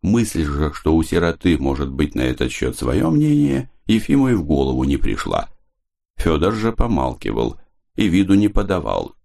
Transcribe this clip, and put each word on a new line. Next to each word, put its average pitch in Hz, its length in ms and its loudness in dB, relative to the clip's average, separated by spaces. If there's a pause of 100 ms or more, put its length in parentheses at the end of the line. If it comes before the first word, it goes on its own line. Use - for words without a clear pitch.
Мысль 107 420 0
же, 73 300 -2
что 80 200 2
у 80 80 4
сироты 85 560 0
может 67 320 -2
быть 67 240 -2
на 62 80 -2
этот 64 280 -2
счет 62 260 -6
свое 92 340 -2
мнение, 147 600 0 (160)
Ефиму 131 440 2
и 120 40 4
в 87 100 -2
голову 67 400 0
не 69 120 0
пришла. 50 520 -2 (680)
Федор 82 380 0
же 110 180 -2
помалкивал 64 880 -2 (340)
и 104 140 0
виду 95 260 4
не 104 140 4
подавал 87 680 -2 (100)